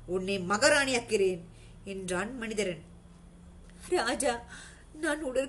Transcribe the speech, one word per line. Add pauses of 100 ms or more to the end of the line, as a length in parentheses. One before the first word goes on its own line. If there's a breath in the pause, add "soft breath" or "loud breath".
உன்னை
மகாராணியாக்கிறேன்," (420 loud breath)
என்றான்
மனிதரன். (1080)
"ராஜா, (680 loud breath)
நான்
ஒரு